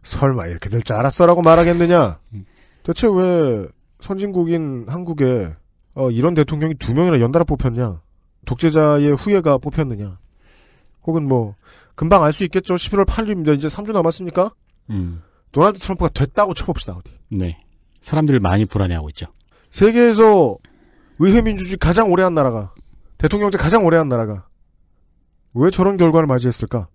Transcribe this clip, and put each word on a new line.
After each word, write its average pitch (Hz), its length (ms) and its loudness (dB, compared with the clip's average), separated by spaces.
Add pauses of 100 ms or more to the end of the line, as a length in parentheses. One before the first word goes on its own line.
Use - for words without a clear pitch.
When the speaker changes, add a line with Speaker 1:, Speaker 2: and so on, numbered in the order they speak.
Speaker 1:
"설마 127 440 -2
이렇게 85 220 -10
될 113 140 -4
줄 110 140 -6
알았어"라고 170 440 2
말하겠느냐? 170 760 4 (140)
Speaker 2:
음. 98 120 -16 (380)
Speaker 1:
대체 170 240 -2
왜 170 580 0 (360)
선진국인 170 880 -4
한국에, 135 640 -4 (400)
어, 131 180 -2
이런 131 220 0
대통령이 156 420 -2
두 117 180 -6
명이나 156 280 2
연달아 147 240 2
뽑혔냐? 120 560 -4 (440)
독재자의 147 680 2
후예가 156 440 0
뽑혔느냐? 113 580 -6 (840)
혹은 160 220 -2
뭐 117 300 -2 (400)
금방 170 300 4
알 151 80 2
수 196 100 -4
있겠죠. 180 340 -4
십일월 196 280 0
팔 226 200 -4
일입니다. 170 280 0
이제 143 160 -2
삼 208 160 -12
주 220 80 -8
남았습니까? 180 580 -2 (380)
Speaker 2:
음. 87 320 -6 (300)
Speaker 1:
도널드 190 280 2
트럼프가 175 300 -4
됐다고 185 440 -2
쳐봅시다. - 400 -8
어디. 90 180 -18 (180)
Speaker 2:
네. 92 280 -6 (440)
사람들을 151 380 0
많이 98 260 0
불안해하고 87 440 -4
있죠. - 160 -16 (460)
Speaker 1:
세계에서 214 840 4 (600)
의회 196 240 4
민주주의 190 360 -4
가장 180 340 2
오래 175 120 2
한 180 120 0
나라가, 117 380 -2 (440)
대통령제 202 400 0
가장 196 280 2
오래 165 120 4
한 160 100 2
나라가 110 400 -4 (1080)
왜 147 160 4
저런 190 260 0
결과를 165 300 4
맞이했을까? 123 680 -2